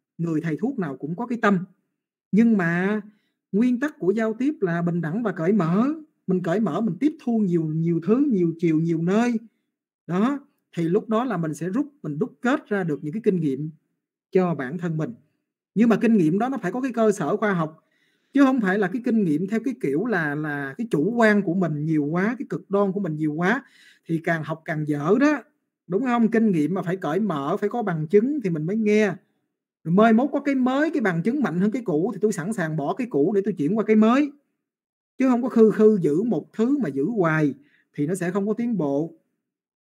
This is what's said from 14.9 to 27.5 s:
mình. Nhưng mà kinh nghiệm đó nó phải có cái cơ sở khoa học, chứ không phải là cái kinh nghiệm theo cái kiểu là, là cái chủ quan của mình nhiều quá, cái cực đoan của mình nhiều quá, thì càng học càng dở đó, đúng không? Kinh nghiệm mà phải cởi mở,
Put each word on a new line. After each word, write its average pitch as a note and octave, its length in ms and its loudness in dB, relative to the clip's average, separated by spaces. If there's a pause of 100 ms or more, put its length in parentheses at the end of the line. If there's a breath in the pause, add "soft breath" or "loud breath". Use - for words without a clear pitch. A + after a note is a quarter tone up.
mình. C3+ 160 -4 (600)
Nhưng A3+ 140 4
mà A3+ 120 4
kinh A3+ 160 4
nghiệm E3+ 220 4
đó B3 100 -2
nó C4+ 80 -6
phải F3 140 -4
có B3+ 100 -6
cái C4 120 -4
cơ A3 180 4
sở F3 260 -2
khoa G#3 160 0
học, D#3+ 300 -4 (500)
chứ C#4 100 4
không C4 180 4
phải F#3+ 180 0
là F#3+ 140 0
cái A#3+ 120 -6
kinh A3+ 180 2
nghiệm E3 240 0
theo A3 180 -4
cái - 160 -4
kiểu D3+ 240 -2
là, E3 300 -2
là C#3+ 420 -6
cái A#3 140 -6
chủ F3 240 0
quan G#3+ 260 4
của E3+ 120 -2
mình D#3 320 -2
nhiều D#3 200 0
quá, F#3 340 -2
cái - 100 -10
cực - 220 -8
đoan G3 200 2
của G3+ 80 -6
mình E3 160 -4
nhiều D3+ 180 -2
quá, F#3 300 0 (420 soft breath)
thì E3 180 -4
càng E3 200 -2
học D#3 220 -8
càng D#3 220 -4
dở D3+ 320 0
đó, C#4+ 240 2 (440)
đúng G3 160 -2
không? A#3+ 280 2
Kinh A3+ 200 4
nghiệm D#3 220 0
mà A3 80 -2
phải F3+ 160 -4
cởi E3 220 -4
mở, E3 380 -2